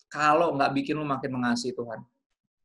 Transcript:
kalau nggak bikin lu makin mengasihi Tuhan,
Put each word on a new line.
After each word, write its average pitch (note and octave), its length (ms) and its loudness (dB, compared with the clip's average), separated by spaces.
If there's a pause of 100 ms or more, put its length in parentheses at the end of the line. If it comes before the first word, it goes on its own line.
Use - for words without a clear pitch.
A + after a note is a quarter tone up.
kalau D3+ 480 4
nggak C#3 180 2
bikin C#3 220 -2
lu D3+ 100 -4
makin C#3 240 -4
mengasihi B2 460 -2
Tuhan, A#2 260 -8 (640)